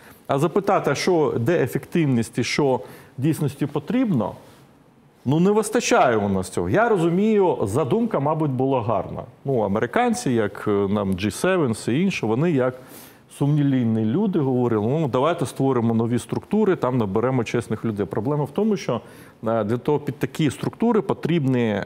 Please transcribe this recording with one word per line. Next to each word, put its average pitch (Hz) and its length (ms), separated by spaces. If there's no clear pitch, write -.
А 135 120
запитати, 170 520
а 135 40
що, 160 440
де 139 240
ефективність 131 760
і 123 60
що 135 320
в 120 40
дійсності 147 440
потрібно, 160 680
ну, 143 140
не 190 120
вистачає 208 680
у 101 120
нас 95 200
цього. 90 200
Я 208 200
розумію, 185 720
задумка, 156 580
мабуть, 151 320
була 131 300
гарна. 101 420
Ну, 135 140
американці, 120 720
як, 110 360
е, 107 40
нам 101 420
G 92 120
seven, 165 460
все 110 220
інше, 175 320
вони 135 260
як 127 220
сумлінні 131 680
люди 185 340
говорили, 123 480
«Ну, 151 200
давайте 135 380
створимо 120 480
нові 117 260
структури, 196 560
там 127 220
наберемо 110 460
чесних 113 420
людей». 101 200
Проблема 143 380
в 143 80
тому, 208 260
що, 120 240
е, 113 160
для 113 140
того 147 220
під 143 160
такі 135 360
структури 226 500
потрібні, 127 840